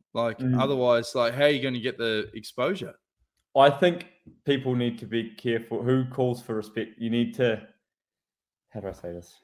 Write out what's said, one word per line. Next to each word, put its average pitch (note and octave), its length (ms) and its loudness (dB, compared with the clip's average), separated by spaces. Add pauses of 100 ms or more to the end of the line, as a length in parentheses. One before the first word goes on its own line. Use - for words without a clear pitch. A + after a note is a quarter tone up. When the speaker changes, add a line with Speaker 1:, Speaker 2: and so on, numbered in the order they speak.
(120)
Speaker 1:
Like, A2+ 260 -2
Speaker 2:
Mm. B2+ 220 2
Speaker 1:
otherwise, B2 540 2
like, A#2+ 200 0
how C#3+ 100 2
are D3 60 6
you C#3 120 0
gonna C3 180 -4
get B2 180 -4
the A2 360 -2
exposure? D3+ 600 -6 (640)
Speaker 2:
I C#3 140 10
think F3 360 2 (380)
people C3 300 0
need A#2+ 260 -2
to A#2+ 60 -12
be A2+ 300 -4
careful A#2 480 -4
who C3 220 2
calls B2 360 -2
for A#2 140 -8
respect. - 420 -8
You A2+ 120 -4
need A#2+ 240 0
to, A#2 300 0 (1040)
how G#2+ 100 -12
do F#2+ 80 -10
I F#2 40 -8
say F2 200 -12
this? F2 320 -16